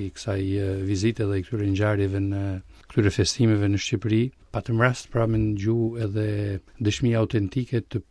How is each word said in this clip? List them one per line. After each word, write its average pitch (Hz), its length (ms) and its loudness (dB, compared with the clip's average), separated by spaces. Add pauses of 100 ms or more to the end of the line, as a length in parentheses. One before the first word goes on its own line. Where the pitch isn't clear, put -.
i 95 80 -8
kësaj, 98 300 -4
e, 98 280 -2 (140)
vizite 101 480 0
dhe 98 80 0
i 87 80 -6
këtyre 104 240 -2
ngjarjeve 98 560 2
në 98 160 -2 (460)
këtyre 101 240 2
festimeve 104 560 2
në 101 100 2
Shqipëri, 110 440 0 (300)
patëm 113 280 -2
rast 123 320 0
pra 113 160 2
me 110 80 2
ndëgju 107 400 0 (280)
edhe 107 200 -2 (560)
dëshmi 117 380 2
autentike 110 680 0
të 110 260 -6